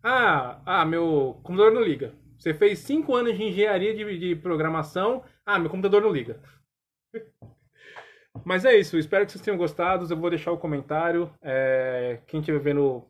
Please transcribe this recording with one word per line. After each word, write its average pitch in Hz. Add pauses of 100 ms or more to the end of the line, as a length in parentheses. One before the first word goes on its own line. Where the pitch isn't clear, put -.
"Ah, 180
ah, 185
meu 160
computador 202
não 240
liga." 139 (260)
Você 165
fez 202
cinco 285
anos 240
de 208
engenharia 202
de, 208
de 175
programação. 160 (240)
"Ah, 202
meu 170
computador 196
não 214
liga." 127 (720)
<laughs> - (920)
Mas 185
é 247
isso, 185
espero 196
que 202
vocês -
tenham 208
gostado. 175
Eu 170
vou 170
deixar 175
o 160
comentário. 160
É, 127
quem 156
estiver 151
vendo 143